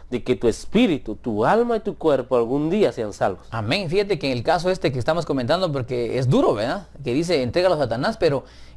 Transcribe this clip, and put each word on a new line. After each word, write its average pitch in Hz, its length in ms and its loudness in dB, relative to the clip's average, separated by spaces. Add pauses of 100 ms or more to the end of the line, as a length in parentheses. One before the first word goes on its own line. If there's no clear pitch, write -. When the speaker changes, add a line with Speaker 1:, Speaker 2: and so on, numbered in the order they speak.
Speaker 1:
de 117 140 -4
que 127 120 0
tu 117 120 0
espíritu, 143 680 0
tu 107 280 -2
alma 226 340 2
y - 40 -8
tu 185 140 -6
cuerpo 131 420 2
algún 135 320 0
día 180 220 2
sean 107 220 -6
salvos. 101 380 -2
Speaker 2:
Amén. 135 380 -2
Fíjate 196 300 0
que 139 120 -2
en 123 60 -2
el 117 60 -4
caso 165 260 0
este 185 220 0
que 131 80 -2
estamos 160 260 0
comentando, 151 460 0
porque 120 460 -2
es 127 120 2
duro, 247 240 4
¿verdad? 135 340 -4 (160)
Que 120 100 -2
dice, 160 300 0
"Entrégalo 175 320 2
a 151 40 0
Satanás", 131 380 -2
pero 143 280 0 (320)